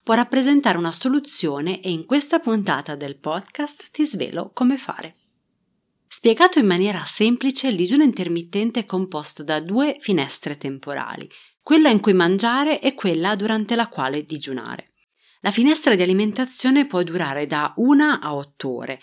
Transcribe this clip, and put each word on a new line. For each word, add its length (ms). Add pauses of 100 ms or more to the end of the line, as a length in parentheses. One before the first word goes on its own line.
può 120
rappresentare 640
una 140
soluzione 880
e 120
in 120
questa 360
puntata 560
del 200
podcast 760
ti 120
svelo 480
come 240
fare. 420 (880)
Spiegato 500
in 80
maniera 380
semplice, 640
il 80
digiuno 260
intermittente 760
è 60
composto 580
da 160
due 400
finestre 560
temporali, 720 (340)
quella 280
in 100
cui 120
mangiare 680
e 140
quella 420
durante 400
la 120
quale 360
digiunare. 680 (500)
La 120
finestra 420
di 80
alimentazione 840
può 180
durare 420
da 300
una 440
a 140
otto 400
ore, 280